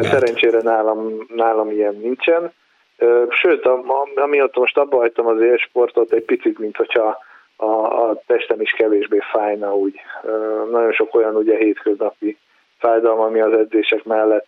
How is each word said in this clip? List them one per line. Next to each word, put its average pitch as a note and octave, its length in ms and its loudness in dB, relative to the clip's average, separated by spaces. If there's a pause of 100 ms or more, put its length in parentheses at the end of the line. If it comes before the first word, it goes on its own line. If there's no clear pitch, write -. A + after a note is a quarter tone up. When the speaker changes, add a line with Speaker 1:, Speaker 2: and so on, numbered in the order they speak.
Speaker 1:
magát. - 120 -2
Speaker 2:
szerencsére A#2 420 2
nálam, A2 720 -2
nálam A2+ 360 0
ilyen G#2 320 -2
nincsen. E3 500 -2 (440)
Ö, A#2+ 260 4 (200)
sőt, E3+ 220 2
a, B2+ 80 4
a, C3 360 -2 (140)
amióta C#3+ 380 0
most B2 180 0
abba C#3+ 180 2
hagytam A#2 300 0
az A2+ 140 2
élsportot, A#2 720 0
egy A2+ 120 -6
picit, A#2 340 -2
mint G#2+ 180 -10
hogyha A2 420 -2 (380)
a, A2 100 -4 (440)
a G#2+ 160 -6
testem A#2 340 0
is G#2+ 100 -2
kevésbé G#2 480 0 (140)
fájna G#2 440 -2
úgy. G2 180 -2 (300)
Ö, A2 60 -6 (400)
nagyon A#2 220 2
sok - 220 -2
olyan, A2 220 2
ugye, G#2+ 200 2
hétköznapi G#2+ 800 -2 (420)
fájdalom, A2+ 420 2
ami A2 200 0
az A2 120 2
edzések A2 520 0
mellett A2 440 0